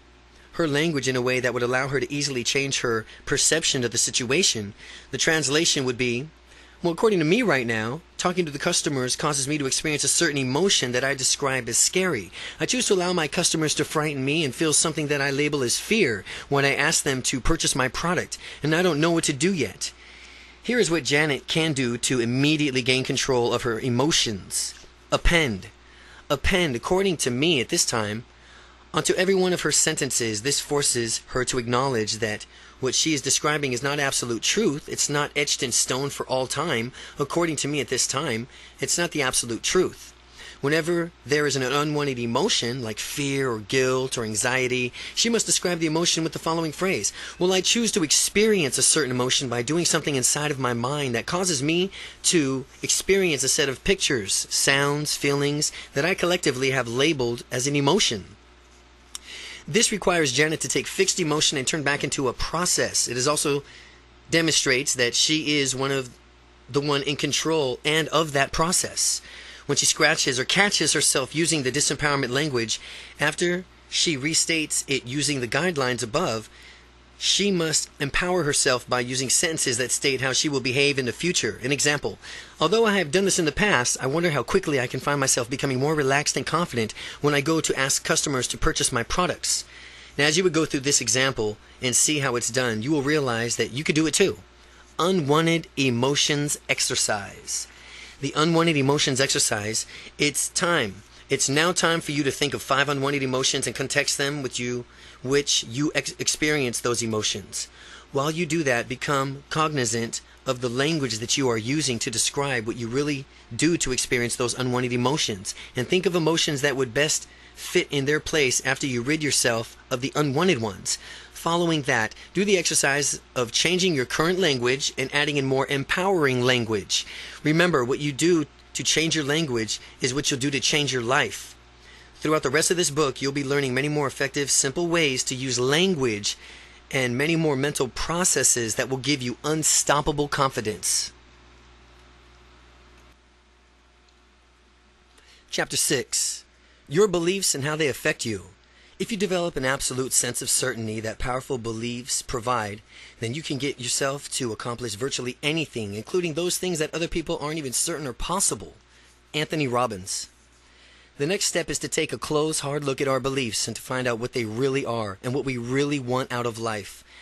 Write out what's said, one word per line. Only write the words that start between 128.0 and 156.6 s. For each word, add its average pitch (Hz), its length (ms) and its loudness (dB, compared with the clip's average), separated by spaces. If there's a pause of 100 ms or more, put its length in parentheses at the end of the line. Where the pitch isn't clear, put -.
do 151 340 2 (280)
to - 100 -6
change 160 320 2
your 156 80 0
language 131 560 0 (220)
is 127 120 0
what 143 180 -2
you'll 139 80 -2
do 139 120 0
to 139 80 0
change 147 320 0
your 131 100 -2
life. 123 540 -2 (640)
Throughout 156 240 2
the 139 60 0
rest 160 200 2
of 185 60 4
this 143 160 0
book, 139 300 0
you'll 135 100 -2
be 143 140 -4
learning 135 280 0
many 135 140 0
more 147 180 0
effective, 139 460 -2
simple 170 360 0
ways 160 360 2
to 135 120 -4
use 127 220 -2
language 131 800 2 (540)
and 123 260 0
many 160 200 2
more 156 180 2
mental 139 320 -2
processes 131 880 0
that 123 140 -2
will 131 80 -2
give 131 240 -2
you 123 220 -6
unstoppable 147 840 2
confidence. 117 840 -2 (4000)
Chapter 156 280 -4
six, - 640 -2 (460)
Your 180 180 4
Beliefs 180 480 0
and 135 80 -4
How 151 140 -2
They 156 100 2
Affect - 380 -2
You. 95 220 -6 (520)
If 190 140 -4
you 208 40 -4
develop 175 380 -2
an 135 80 -4
absolute 131 480 -2
sense - 300 0
of 123 80 -6
certainty 113 500 -2
that 110 200 -8
powerful 127 380 -4
beliefs 117 640 -6
provide, 110 600 -4 (400)
then 117 120 -4
you 156 80 -6
can 151 160 -6
get 135 220 -4
yourself 135 520 -4
to 120 200 -4
accomplish 117 440 -8
virtually 123 460 -6
anything, 147 520 -2
including 175 400 -4
those 170 240 -2
things 180 220 -2